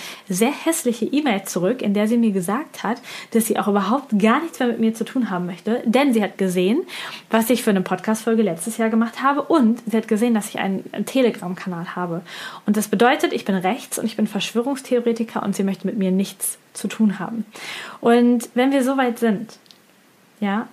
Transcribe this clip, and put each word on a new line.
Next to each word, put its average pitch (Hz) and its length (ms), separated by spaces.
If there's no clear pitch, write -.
sehr 214 240
hässliche 285 540
E-Mail 254 400
zurück, 190 380
in 208 100
der 208 160
sie 240 80
mir 226 160
gesagt 196 500
hat, 226 200
dass 226 140
sie - 120
auch 208 100
überhaupt 202 500
gar 220 220
nichts 330 180
mehr 254 100
mit 226 120
mir 220 140
zu 226 100
tun 226 240
haben 180 160
möchte. 190 400
Denn 254 300
sie 220 100
hat - 140
gesehen, 185 400
was 226 220
ich 240 120
für - 80
eine 196 120
Podcast-Folge 220 600
letztes 196 360
Jahr 226 100
gemacht 226 340
habe. 277 200
Und 247 440
sie 220 120
hat 220 100
gesehen, 226 240
dass 208 160
ich - 100
einen 190 240
Telegram-Kanal 185 920
habe. 175 280
Und 208 140
das 208 100
bedeutet, 247 460
ich 233 100
bin 196 100
rechts 185 440
und 233 80
ich 214 100
bin 214 100
Verschwörungstheoretiker 233 1160
und 196 120
sie - 80
möchte 196 240
mit 190 120
mir 190 120
nichts - 460
zu - 160
tun 202 300
haben. 220 260
Und 240 540
wenn 262 180
wir 277 100
so 269 140
weit 247 220
sind, 214 400
ja, 208 320